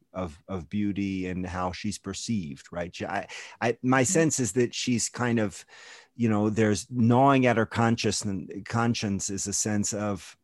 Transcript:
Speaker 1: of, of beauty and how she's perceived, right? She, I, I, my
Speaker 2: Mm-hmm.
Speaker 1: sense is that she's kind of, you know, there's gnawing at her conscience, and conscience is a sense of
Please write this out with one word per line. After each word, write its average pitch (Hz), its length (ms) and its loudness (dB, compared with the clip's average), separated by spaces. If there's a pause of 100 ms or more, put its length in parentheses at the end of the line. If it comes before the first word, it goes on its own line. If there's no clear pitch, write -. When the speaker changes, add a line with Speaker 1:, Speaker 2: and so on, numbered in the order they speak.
(160)
Speaker 1:
of, 87 340 -8
of 90 220 -8
beauty 98 560 -2
and 90 200 -4
how 90 260 -4
she's 101 260 -8
perceived, 92 760 -6
right? 87 240 -6
She, 104 80 -8
I, 92 220 -6 (340)
I, 117 220 0
my 131 200 4
Speaker 2:
Mm-hmm. 120 100 2
Speaker 1:
sense 160 280 2
is 117 120 0
that 123 220 0
she's - 360 -2
kind 117 280 0
of, 104 280 -2 (500)
you 117 140 2
know, 107 200 4
there's 107 400 2
gnawing 127 560 6
at 117 120 4
her 110 80 2
conscience, 117 560 2
and 98 440 -6
conscience 117 640 0
is 98 160 -6
a 101 60 -6
sense 104 400 0
of 104 520 -6